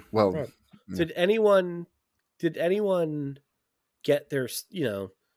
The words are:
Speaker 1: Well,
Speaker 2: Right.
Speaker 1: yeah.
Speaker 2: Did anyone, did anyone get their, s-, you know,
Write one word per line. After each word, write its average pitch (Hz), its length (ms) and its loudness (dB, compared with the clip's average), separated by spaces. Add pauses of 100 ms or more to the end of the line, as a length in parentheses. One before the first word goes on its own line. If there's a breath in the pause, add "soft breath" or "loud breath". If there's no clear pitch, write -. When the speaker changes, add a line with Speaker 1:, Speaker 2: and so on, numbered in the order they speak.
(120)
Speaker 1:
Well, 104 200 4
Speaker 2:
Right. 110 180 -4 (400)
Speaker 1:
yeah. 185 80 -8
Speaker 2:
Did 165 180 0
anyone, 185 720 2 (520)
did 165 180 -2
anyone 165 800 -2 (640)
get 143 280 0
their, 135 140 -2
s-, - 260 -10
you 185 120 -6
know, 98 280 -4 (260)